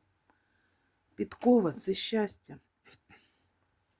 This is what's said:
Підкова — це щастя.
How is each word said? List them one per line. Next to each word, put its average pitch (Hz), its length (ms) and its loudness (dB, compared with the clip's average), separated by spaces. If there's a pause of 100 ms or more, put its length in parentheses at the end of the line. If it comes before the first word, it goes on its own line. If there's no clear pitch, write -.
(1160)
Підкова — 208 640 2
це 190 160 -4
щастя. 202 640 -4 (1400)